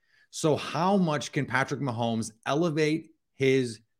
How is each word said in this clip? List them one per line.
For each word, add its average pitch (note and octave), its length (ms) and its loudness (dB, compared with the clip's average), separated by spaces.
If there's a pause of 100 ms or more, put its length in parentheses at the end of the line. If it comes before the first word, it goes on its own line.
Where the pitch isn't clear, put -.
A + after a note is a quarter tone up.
(320)
So D3 260 2
how F3+ 400 0
much D#3 340 0
can C#3 140 -2
Patrick C3+ 340 -2
Mahomes A2+ 520 -2 (140)
elevate D#3 640 0 (240)
his C3 440 2 (200)